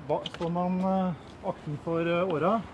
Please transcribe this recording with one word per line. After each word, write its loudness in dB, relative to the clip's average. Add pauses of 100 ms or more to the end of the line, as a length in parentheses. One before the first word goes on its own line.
ba-, 0
står -2
man, 0 (100)
eh, 2 (340)
aktenfor, -2
eh, 2
åra. 2 (120)